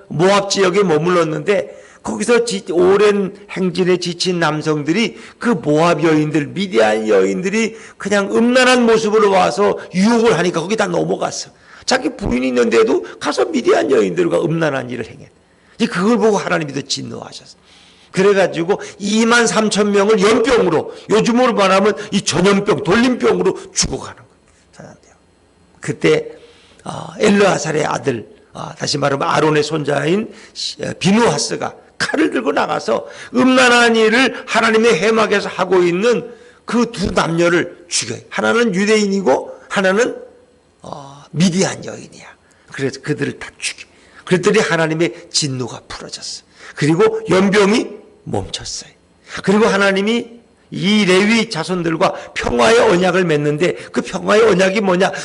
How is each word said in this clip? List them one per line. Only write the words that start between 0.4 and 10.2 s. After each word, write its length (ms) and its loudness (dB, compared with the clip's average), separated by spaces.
지역에 340 2
머물렀는데 1000 -2
거기서 400 0
지-, 260 -6
오랜 680 2
행진에 460 0
지친 420 -4
남성들이 800 -2
그 100 -4
모압 560 2
여인들, 440 2
미디안 600 0
여인들이 680 0
그냥 380 -2
음란한 500 4
모습으로 440 2
와서 480 2
유혹을 440 2